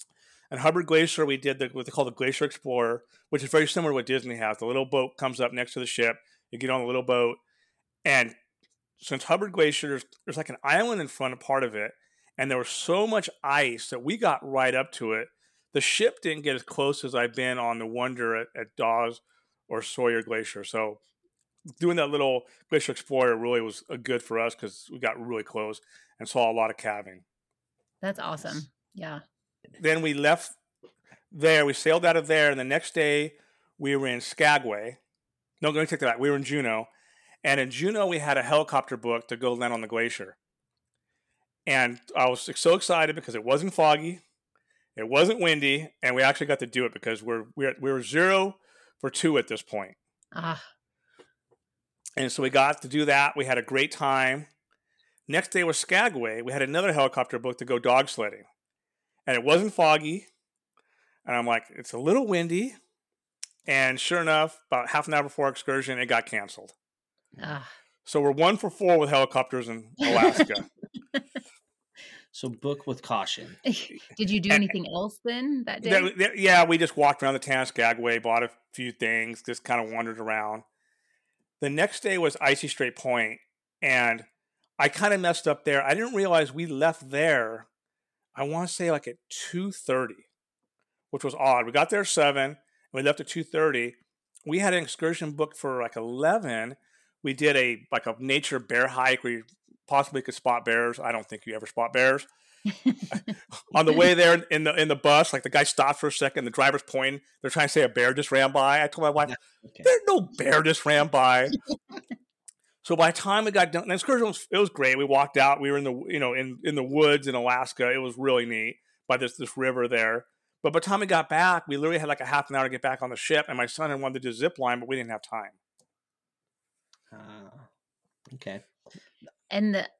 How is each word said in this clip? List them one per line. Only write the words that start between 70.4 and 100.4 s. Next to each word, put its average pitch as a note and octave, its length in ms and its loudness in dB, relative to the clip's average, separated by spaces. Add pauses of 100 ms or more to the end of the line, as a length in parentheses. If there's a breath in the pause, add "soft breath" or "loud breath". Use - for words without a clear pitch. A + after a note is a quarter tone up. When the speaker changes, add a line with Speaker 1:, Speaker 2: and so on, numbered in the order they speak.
Speaker 2:
<laughs> C4+ 60 -4 (1120 loud breath)
Speaker 3:
So - 160 -10
book C#3 380 -8
with B2+ 160 -8
caution. - 580 -6
Speaker 2:
<laughs> - 40 -16
Did - 680 -6
you G#3 100 0
do E3+ 100 0
Speaker 1:
And D3+ 120 6
Speaker 2:
anything F#3 240 -4
else G3 380 -8
then B3+ 420 -4
that - 160 -8
day? F#3 80 -4
Speaker 1:
That, F#3 280 2
that, G3+ 200 0
yeah, F3+ 260 8
we E3 140 4
just E3 180 -2
walked C#3+ 280 2
around C3+ 100 2
the C3 60 -6
town C3+ 220 -2
of B2+ 60 -4
Skagway, A#2 520 0
bought A#2 240 0
a A#2 60 -4 (220)
few B2 200 -8
things, A2+ 500 -4
just - 220 -10
kinda A#2 280 -2
wandered A2+ 280 -8
around. A2 420 -6 (1000)
The C#3+ 80 -2
next E3 360 -2
day F#3+ 140 -2
was D#3 220 0
Icy C#3+ 280 0
Strait B2+ 260 -4
Point, A#2 460 -4 (420)
and A#2+ 420 2 (540)
I C#3+ 100 4
kinda G3+ 300 2
messed E3+ 300 0
up D3 160 -2
there. C#3+ 200 2
I C#3 80 2
didn't A3+ 220 -2
realize E3+ 380 2
we E3 140 -6
left D3 440 -2
there, C3+ 560 0 (680)
I C3+ 80 -4
wanna E3 240 -4
say, E3+ 240 -2
like, C#3+ 160 -4
at A#2+ 80 -12 (120)
two F#3+ 440 -8
thirty, C3 560 -6 (800)
which - 140 -6
was C3+ 100 -6
odd. C3 320 2
We A#2+ 60 -8
got D3 180 2
there G3+ 120 0
at F#3 40 -8
seven, C#3 460 2
and D3+ 40 -18 (360)
we C3 100 -4
left C#3+ 160 2
at D3 80 -12
two E3 160 -6
thirty. C#3 540 0 (500)
We D#3+ 140 -2
had G3 120 2
an F3 120 0
excursion D#3+ 480 -4
booked D3+ 240 -6
for, B2+ 260 -6
like, A#2 140 -8
eleven. B2+ 800 -2 (480)
We C3+ 100 -2
did C#3+ 220 2
a, A#2+ 340 0
like, A#2+ 160 -2
a A#2 140 -4
nature C3+ 400 -2
bear A#2+ 260 0
hike B2+ 380 0
where B2 80 -4
you A2+ 120 -10 (420)
possibly C#3 360 0
could - 120 -10
spot A#2+ 300 -2